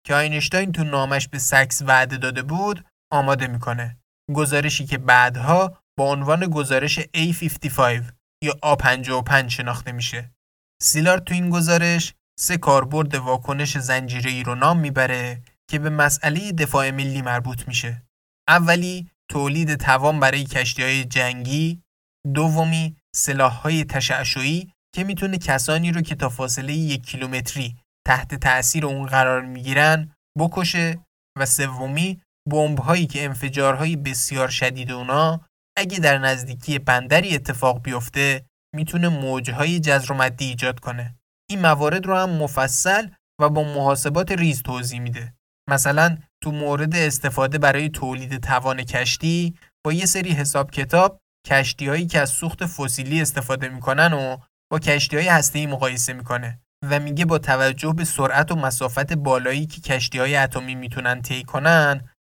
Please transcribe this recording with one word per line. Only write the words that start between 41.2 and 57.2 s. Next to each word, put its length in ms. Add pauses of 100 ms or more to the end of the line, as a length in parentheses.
این 120
موارد 440
رو 100
هم 140
مفصل 800 (320)
و 80
با 140
محاسبات 680
ریز 300
توضیح 380
می‌ده. 340 (360)
مثلاً 480 (260)
تو 80
مورد 440
استفاده 640
برای 320
تولید 480
توان 460
کشتی 720 (300)
با 80
یه 120
سری 260
حساب 400
کتاب 480 (280)
کشتی‌هایی 580
که 140
از 100
سوخت 360
فسیلی 560
استفاده 480
می‌کنن 440
و 240 (340)
با 80
کشتی‌های 480
هسته‌ای 380
مقایسه 480
می‌کنه 460 (300)
و 100
میگه 260